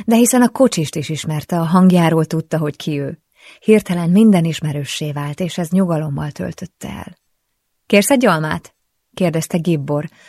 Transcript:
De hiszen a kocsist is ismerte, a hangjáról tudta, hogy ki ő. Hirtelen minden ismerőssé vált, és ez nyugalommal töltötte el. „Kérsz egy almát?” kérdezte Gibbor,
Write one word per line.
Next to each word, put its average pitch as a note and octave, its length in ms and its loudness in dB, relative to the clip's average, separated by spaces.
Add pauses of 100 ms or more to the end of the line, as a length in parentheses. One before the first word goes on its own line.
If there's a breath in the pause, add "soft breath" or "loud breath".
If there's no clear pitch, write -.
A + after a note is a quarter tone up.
De A3+ 100 2
hiszen A#3+ 260 4
a A#3+ 80 4
kocsist A#3+ 460 0
is D#3 140 -6
ismerte, D#3 500 -6
a E3 60 -2
hangjáról E3+ 600 4
tudta, D#3+ 320 -4
hogy D3 180 -4
ki D3 240 -6
ő. C#3 220 -8 (380 loud breath)
Hirtelen F3+ 500 0
minden G3 360 6
ismerőssé D3+ 680 -6
vált, C#3+ 280 -8
és F3+ 180 -6
ez E3 120 -4
nyugalommal D#3 640 -2
töltötte - 580 -12
el. - 280 -14 (680)
„Kérsz G3+ 240 2
egy C4 160 2
almát?” D#3+ 500 -2 (380)
kérdezte E3 440 -2
Gibbor, D3+ 520 -2 (200 loud breath)